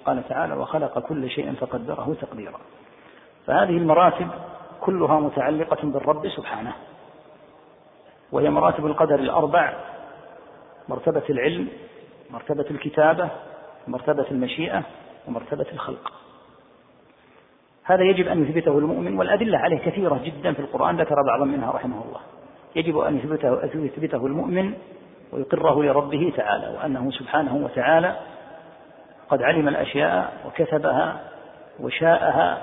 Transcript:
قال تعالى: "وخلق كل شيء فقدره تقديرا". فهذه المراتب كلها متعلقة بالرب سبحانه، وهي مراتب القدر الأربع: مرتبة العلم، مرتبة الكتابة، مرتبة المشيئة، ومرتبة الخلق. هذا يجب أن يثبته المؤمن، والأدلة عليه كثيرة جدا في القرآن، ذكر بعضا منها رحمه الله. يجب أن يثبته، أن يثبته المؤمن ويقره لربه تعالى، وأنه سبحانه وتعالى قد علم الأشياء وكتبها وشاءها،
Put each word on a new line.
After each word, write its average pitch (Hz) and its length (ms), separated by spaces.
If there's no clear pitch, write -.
قال 127 220
تعالى: 147 260
"وخلق 143 460
كل 131 300
شيء 143 240
فقدره 123 680
تقديرا". 107 380
فهذه 175 320
المراتب 170 500
كلها 160 380
متعلقة 147 640
بالرب 151 440
سبحانه، 110 460
وهي 143 180
مراتب 151 360
القدر 151 300
الأربع: 147 580
مرتبة 131 400
العلم، 143 380
مرتبة 143 400
الكتابة، 156 580
مرتبة 135 440
المشيئة، 127 520
ومرتبة - 460
الخلق. - 380
هذا 185 200
يجب 185 240
أن 160 160
يثبته 147 340
المؤمن، 170 420
والأدلة 190 380
عليه 160 200
كثيرة 160 460
جدا 156 300
في 135 60
القرآن، 147 420
ذكر 151 140
بعضا 127 180
منها 135 260
رحمه 123 320
الله. - 160
يجب 160 240
أن 147 180
يثبته، 143 460
أن 156 220
يثبته 135 400
المؤمن 180 480
ويقره 151 520
لربه 143 540
تعالى، 104 400
وأنه 131 340
سبحانه 135 440
وتعالى 156 600
قد 147 120
علم 151 260
الأشياء 156 640
وكتبها 156 760
وشاءها، 165 840